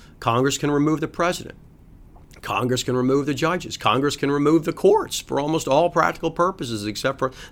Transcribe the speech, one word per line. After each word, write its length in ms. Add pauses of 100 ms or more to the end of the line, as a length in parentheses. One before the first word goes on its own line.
(200)
Congress 380
can 140
remove 280
the 80
president. 500 (840)
Congress 420
can 140
remove 280
the 80
judges. 440
Congress 400
can 120
remove 360
the 80
courts 480
for 180
almost 260
all 240
practical 400
purposes, 560
except 320
for 140 (200)